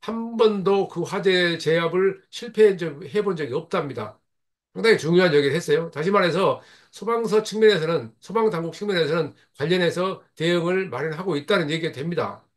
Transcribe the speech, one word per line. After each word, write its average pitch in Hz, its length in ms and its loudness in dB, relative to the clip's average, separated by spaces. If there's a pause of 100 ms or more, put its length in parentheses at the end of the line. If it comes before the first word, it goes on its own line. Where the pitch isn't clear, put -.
한 226 320 -8
번도 196 520 2
그 170 140 -6
화재 180 560 0
제압을 170 720 0
실패해 220 460 2
적-, 156 260 -8 (120)
해본 202 220 -2
적이 135 180 -6
없답니다. 139 680 -6 (540)
상당히 196 240 4
중요한 170 360 4
얘기를 143 220 4
했어요. 165 360 0
다시 160 180 -4
말해서 175 500 2 (300)
소방서 214 520 -2
측면에서는, 170 800 2
소방당국 170 540 -2
측면에서는 165 600 -2 (240)
관련해서 175 640 0 (140)
대응을 175 540 0
마련하고 156 460 -6
있다는 147 340 0
얘기가 160 220 -4
됩니다. 135 520 -6 (120)